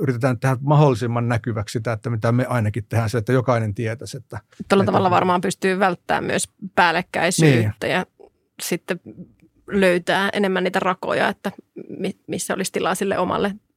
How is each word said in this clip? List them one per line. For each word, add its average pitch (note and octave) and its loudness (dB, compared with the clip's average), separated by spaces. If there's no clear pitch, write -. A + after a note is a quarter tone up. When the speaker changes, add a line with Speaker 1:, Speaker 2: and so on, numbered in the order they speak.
Speaker 1:
yritetään B2+ 0
tehdä C3 0
mahdollisimman B2+ 2
näkyväksi A2+ -4
sitä, A#2+ -4
että A2+ -6
mitä A#2 0
me B2 2
ainakin A2+ -2
tehdään, A2 0
se, B2 0
että A2+ 0
jokainen A#2 2
tietäisi, A2+ -8
että - -14
Speaker 2:
Tuolla G3 4
Speaker 1:
että F#3+ 2
Speaker 2:
tavalla F#3 2
varmaan F3+ 2
pystyy F#3+ -2
välttämään - 0
myös - -2
päällekkäisyyttä D#3+ 2
Speaker 1:
Niin. C#3+ 0
Speaker 2:
ja F3+ -2
sitten F3+ -6
löytää F#3 2
enemmän F#3+ 0
niitä F#3+ 0
rakoja, - -2
että G#3 -6
mi-, F#3+ -8
missä - -6
olisi F#3 -6
tilaa F#3 -2
sille G3 -2
omalle F3+ -2